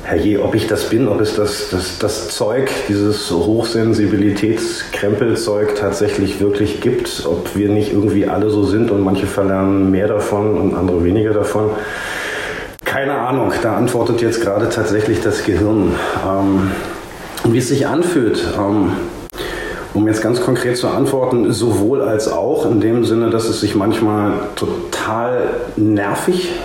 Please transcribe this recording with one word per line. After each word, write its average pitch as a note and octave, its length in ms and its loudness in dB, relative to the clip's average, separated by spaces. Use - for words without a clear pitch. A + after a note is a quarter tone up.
herrje, G2 400 2
ob - 120 0
ich - 120 2
das - 220 0
bin, C#3 180 2
ob G2+ 140 0
es - 140 0
das, - 360 -2
das, F2+ 280 -4
das - 360 -2
Zeug, B2+ 340 0
dieses G#2 420 0
Hochsensibilitätskrempelzeug G#2 2500 0
tatsächlich G2 680 0
wirklich G2+ 400 0
gibt, - 440 -2
ob F2 300 -4
wir G2+ 140 2
nicht G#2 240 2
irgendwie G2+ 340 2
alle G2+ 220 0
so G#2 140 2
sind G#2+ 280 2
und G2+ 100 2
manche F#2+ 260 2
verlernen G2 640 2
mehr F#2+ 180 2
davon G#2 500 0
und E2 180 0
andere F2 300 2
weniger G#2+ 280 2
davon. G#2+ 360 2
Keine C3+ 300 -2
Ahnung, A#2+ 360 0
da A2 140 0
antwortet A#2 460 2
jetzt A2+ 200 0
gerade G2+ 280 0
tatsächlich G#2 520 0
das G2 220 0
Gehirn. G2+ 500 2
Ähm, G2 460 2
und A#2 100 4
wie A#2+ 40 4
es B2+ 100 0
sich C#3 180 2
anfühlt, C#3+ 560 2
ähm, G2+ 360 2
um G#2+ 140 2
jetzt G#2+ 140 0
ganz A#2 200 0
konkret B2 360 0
zu - 100 -2
antworten, B2+ 640 0
sowohl A2 500 2
als - 300 0
auch D3 340 0
in A#2+ 140 2
dem A2+ 240 2
Sinne, A2+ 260 2
dass A2 200 0
es G2+ 100 -2
sich G#2 160 0
manchmal G#2 560 2
total A#2 840 -2
nervig G#2+ 800 0